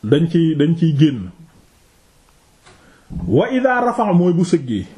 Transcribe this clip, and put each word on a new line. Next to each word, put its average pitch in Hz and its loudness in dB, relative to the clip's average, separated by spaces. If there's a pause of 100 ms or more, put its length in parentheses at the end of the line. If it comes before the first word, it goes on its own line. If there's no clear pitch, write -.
dañ 147 2
ciy, 160 2
dañ 151 2
ciy 165 0
génn. 131 0 (2000)
"Wa 175 0
idha 254 0
rafa'a", 233 -2
mooy 175 2
bu 175 0
sëggee 123 -2 (120)